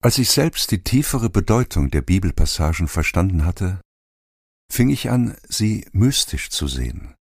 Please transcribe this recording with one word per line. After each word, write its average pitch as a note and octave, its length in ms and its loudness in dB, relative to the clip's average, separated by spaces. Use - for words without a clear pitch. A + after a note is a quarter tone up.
Als - 160 2
ich B2 140 2
selbst - 400 0
die F#2+ 120 -2
tiefere B2 460 0
Bedeutung F#2 600 2
der D2+ 100 0
Bibelpassagen E2 880 0
verstanden E2+ 580 0
hatte, F#2 360 -4
fing B2+ 180 2
ich C3 200 -2
an, A#2+ 260 0
sie - 440 -2
mystisch - 580 0
zu - 180 -4
sehen B1+ 480 -6